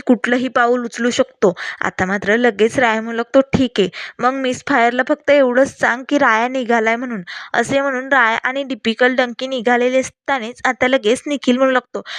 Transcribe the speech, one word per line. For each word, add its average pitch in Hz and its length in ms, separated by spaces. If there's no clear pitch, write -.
कुठलंही 247 420
पाऊल 247 380
उचलू 233 240
शकतो." 220 440
आता - 240
मात्र 196 320
लगेच 233 420
राया 220 220
म्हणू 226 160
लागतो, 247 240
"ठीक 247 260
आहे, 185 100
मग 247 140
मिस 254 360
फायरला 247 380
फक्त 294 240
एवढंच 269 480
सांग 240 300
की 285 80
राया 240 300
निघालाय 233 480
म्हणून." 240 280
असे 277 280
म्हणून 269 260
राया 240 360
आणि 262 200
डिपिकल 247 520
डंकी 247 320
निघालेले 247 520
असतानाच 254 680
आता 262 220
लगेच 254 400
निखिल 262 300
म्हणू 262 140
लागतो, 247 300